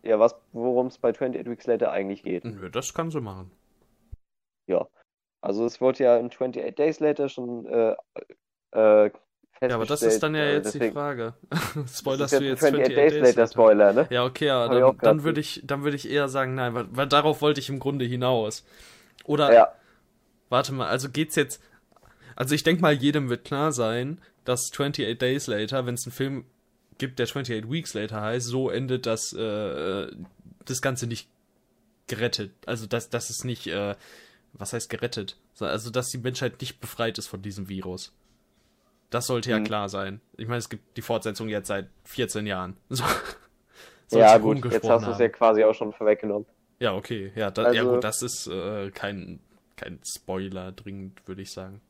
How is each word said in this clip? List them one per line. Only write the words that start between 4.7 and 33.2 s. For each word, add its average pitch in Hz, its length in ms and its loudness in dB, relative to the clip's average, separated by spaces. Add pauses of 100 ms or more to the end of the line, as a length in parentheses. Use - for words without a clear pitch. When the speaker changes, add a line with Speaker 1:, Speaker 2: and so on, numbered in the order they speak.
Speaker 1:
Also 104 220 -2
es 120 160 -6
wurde 131 240 0
ja 120 120 6
in 120 140 -2
Twenty-eight 117 480 -6
Days 151 220 0
Later 147 280 0
schon, 120 380 -10
äh, 113 280 2 (800)
äh, 107 380 8 (520)
Speaker 2:
Ja, 127 120 0
aber 110 120 -2
das 143 160 -2
ist 110 180 4
Speaker 1:
festgestellt, - 20 -2
Speaker 2:
dann 156 120 0
ja 151 80 0
Speaker 1:
äh, 143 120 2
Speaker 2:
jetzt - 200 -2
die 147 40 -8
Speaker 1:
deswegen 117 160 0
Speaker 2:
Frage. 127 480 -6
<laughs> - 80 -18
Speaker 1:
Das 147 420 -6
ist - 60 -10
Speaker 2:
Spoilerst 135 340 -2
Speaker 1:
jetzt 135 80 4
Speaker 2:
du 139 40 -2
Speaker 1:
ein 135 60 0
Speaker 2:
jetzt 127 100 -2
Speaker 1:
Twenty-eight 139 360 4
Speaker 2:
Twenty-eight - 0 -
Speaker 1:
Days 147 160 6
Speaker 2:
Days 131 240 6
Speaker 1:
Later 117 60 2
Speaker 2:
Later? 113 100 2
Speaker 1:
Spoiler, 107 400 8
ne? 131 180 4
Speaker 2:
Ja, 123 140 2
okay, 127 220 -2
ja, 131 180 2
Speaker 1:
Hab 117 80 0
ich 120 60 4
Speaker 2:
dann, 127 40 6
Speaker 1:
auch 131 140 8
grad - 100 -8
Speaker 2:
dann 127 160 6
würde 156 180 0
Speaker 1:
nicht. - 180 -8
Speaker 2:
ich, - 80 -18
dann 139 180 -4
würde 143 120 0
ich 117 140 -10
eher 143 180 0
sagen, 131 280 -2
nein, 123 180 -2
weil, 117 160 -4
weil 131 160 -2
darauf 147 360 4
wollte 147 180 2
ich - 80 -12
im 135 100 -6
Grunde 135 260 -2
hinaus. 123 600 -2 (600)
Oder, 147 280 4
Speaker 1:
Ja. 113 200 10 (760)
Speaker 2:
warte 131 240 0
mal, 123 160 -6
also 131 220 -2
geht's 156 260 -4
jetzt... 143 260 -2 (720)
Also 131 200 -2
ich 143 100 -2
denk 165 160 2
mal, 160 120 4
jedem 143 360 2
wird 120 160 -4
klar 147 280 -2
sein, 123 480 -4 (240)
dass 123 260 -2
Twenty-eight 139 520 -4
Days 135 260 0
Later, 117 380 -2
wenn's 123 200 -6
einen 123 60 -14
Film 135 320 -6 (540)
gibt, 127 200 -8
der 120 80 0
Twenty-eight 113 440 -6
Weeks 160 240 -6
Later 107 260 -6
heißt, 117 260 -4
so 123 240 -2
endet, 127 360 -4
dass, 113 260 -4
äh, 95 760 -6 (560)
das 127 180 -8
Ganze 127 240 -4
nicht 117 220 -10 (800)
gerettet, 110 460 -4 (140)
also 110 200 -8
dass, 117 240 -6
dass 117 200 -6